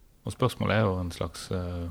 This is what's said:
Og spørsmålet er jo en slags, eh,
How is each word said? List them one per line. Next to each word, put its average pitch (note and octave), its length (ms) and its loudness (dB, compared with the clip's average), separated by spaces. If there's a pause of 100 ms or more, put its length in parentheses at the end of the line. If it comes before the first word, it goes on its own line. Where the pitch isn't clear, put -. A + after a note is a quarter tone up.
(260)
Og A2 100 -6
spørsmålet G#2 400 2
er A2 60 6
jo F#2+ 180 4
en F2 120 -4
slags, - 400 -6
eh, F2 400 -4